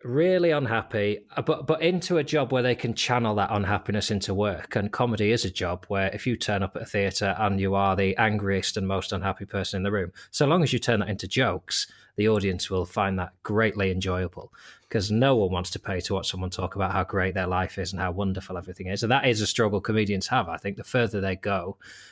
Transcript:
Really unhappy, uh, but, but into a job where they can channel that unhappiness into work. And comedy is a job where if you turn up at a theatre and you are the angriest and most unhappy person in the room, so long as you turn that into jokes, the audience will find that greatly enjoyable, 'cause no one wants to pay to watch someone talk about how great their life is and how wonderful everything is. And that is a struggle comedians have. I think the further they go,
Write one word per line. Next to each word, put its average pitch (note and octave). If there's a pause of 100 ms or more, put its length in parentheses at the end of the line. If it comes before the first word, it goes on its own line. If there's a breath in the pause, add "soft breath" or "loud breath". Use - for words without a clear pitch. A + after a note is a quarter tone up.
Really E3+
unhappy, A2 (140)
uh, C3+
but, D3
but D#3+
into F3
a D3
job C#3
where B2+
they A#2+
can A#2
channel A#2
that G2
unhappiness G#2
into G2
work. G2
And G#2
comedy A2
is A#2+
a F#2+
job F#2
where G2
if -
you A#2+
turn G2+
up F#2
at -
a -
theatre G2
and G2
you G2
are G2
the F#2+
angriest G2+
and F#2+
most F#2+
unhappy F#2+
person G2
in F#2
the G2+
room, F#2 (180 loud breath)
so -
long E3+
as C#3
you B2
turn A2+
that G2+
into G2
jokes, G#2 (300 loud breath)
the G#2
audience G2
will F#2
find F#2+
that F2+ (100)
greatly G#2
enjoyable, F#2 (360 loud breath)
'cause G#2
no B2+
one G2
wants F2+
to -
pay F#2+
to G2+
watch F#2+
someone F#2
talk F#2
about F#2+
how F#2+
great F#2
their F#2
life F2+
is F2+
and F#2+
how F#2
wonderful F#2+
everything F#2
is. G2
And A2
that C3
is A2
a G2+
struggle G#2
comedians G#2
have. A#2
I D#2+
think G2+
the G2+
further G#2+
they F#2+
go, F#2+ (340 loud breath)